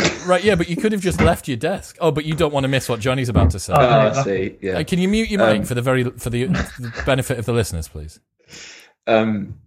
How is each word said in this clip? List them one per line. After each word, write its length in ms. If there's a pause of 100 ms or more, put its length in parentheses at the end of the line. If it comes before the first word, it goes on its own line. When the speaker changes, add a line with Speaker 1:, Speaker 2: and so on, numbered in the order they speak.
(260)
Speaker 1:
Right, 180
yeah, 120
but 120
you 80
could 160
have 100
just 200
left 260
your 80
desk. 460
Oh, 100
but 140
you 80
don't 180
want 140
to 20
miss 220
what 100
Johnny's 300
about 220
to 80
say. 140
Speaker 2:
Oh, 60
no, 80
Speaker 3:
Oh, 120
I 100
Speaker 2:
that 160
Speaker 3:
see, 360
yeah. 180
Speaker 1:
Uh, 40
can 160
you 80
mute 220
your 100
mic 200
Speaker 3:
Um, 60
Speaker 1:
for 100
the 60
very, 220
for 260
the, 180
the 580
benefit 340
of 60
the 80
listeners, 340
please? 320 (840)
Speaker 3:
Um, 480 (140)